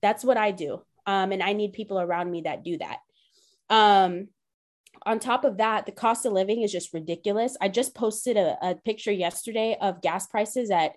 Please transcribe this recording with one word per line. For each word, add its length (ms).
That's 220
what 140
I 140
do. 320
Um, 260
and 100
I 120
need 200
people 260
around 300
me 120
that 220
do 140
that. 220
Um, 580
on 160
top 260
of 120
that, 280
the 60
cost 340
of 80
living 280
is 100
just 220
ridiculous. 680
I 100
just 260
posted 420
a, 240
a 140
picture 360
yesterday 680
of 200
gas 260
prices 420
at 280